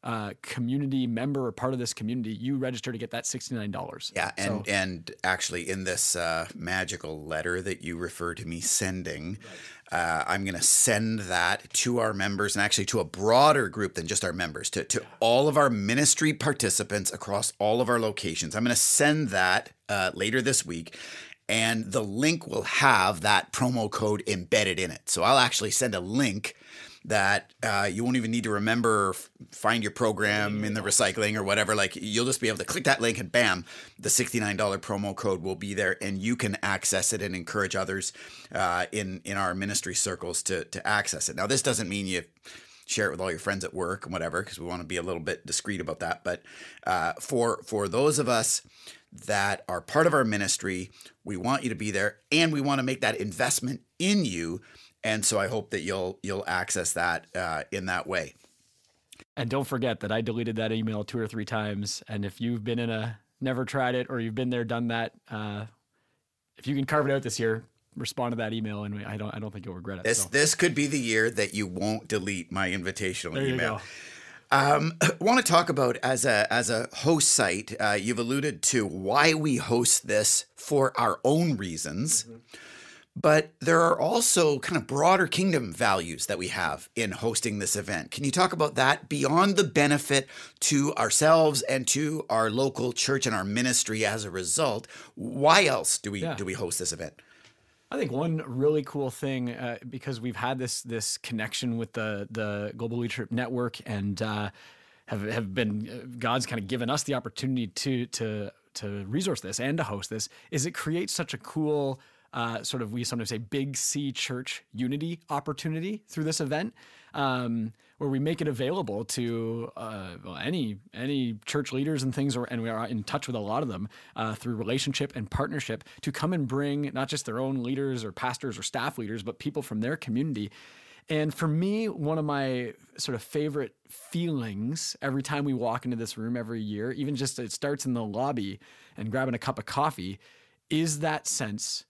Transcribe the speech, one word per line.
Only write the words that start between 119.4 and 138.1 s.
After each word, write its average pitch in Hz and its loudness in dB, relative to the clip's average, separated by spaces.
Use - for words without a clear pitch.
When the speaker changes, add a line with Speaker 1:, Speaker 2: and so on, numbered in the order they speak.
Speaker 1:
uh, 98 -8
well, 90 -10
any, 120 -4
any 123 -2
church - -4
leaders 143 -2
and 131 -2
things, 139 0
or, 120 -2
and 120 -4
we 113 -2
are 113 -4
in 107 -4
touch - -4
with 120 -4
a 107 -2
lot 107 -2
of 139 -2
them, 101 -6
uh, 110 -2
through 120 -4
relationship 131 -2
and 107 -6
partnership, - -2
to 147 -4
come 156 -2
and 147 0
bring 143 0
not 131 -2
just 151 -4
their 117 -4
own 135 -2
leaders 131 -2
or 104 -8
pastors 123 -4
or 104 -10
staff 120 -4
leaders, 110 -6
but 113 -8
people 147 -4
from 107 -4
their 131 0
community. 120 -2
And 151 0
for 165 -2
me, 196 0
one 160 -2
of 156 -2
my 135 -2
sort - -4
of 110 -6
favorite 147 -2
feelings 135 -4
every 139 -2
time 143 -2
we 143 0
walk 120 -2
into 123 -2
this 113 -6
room 117 -4
every 113 -6
year, 107 -4
even 143 -4
just 131 -4
it 117 -6
starts 143 -4
in 131 0
the 120 -2
lobby 107 -2